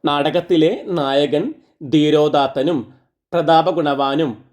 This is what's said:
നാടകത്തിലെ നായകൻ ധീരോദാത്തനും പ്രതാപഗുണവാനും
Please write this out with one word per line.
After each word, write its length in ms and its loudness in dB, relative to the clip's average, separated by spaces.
നാടകത്തിലെ 640 0
നായകൻ 460 0
ധീരോദാത്തനും 840 2
പ്രതാപഗുണവാനും 960 0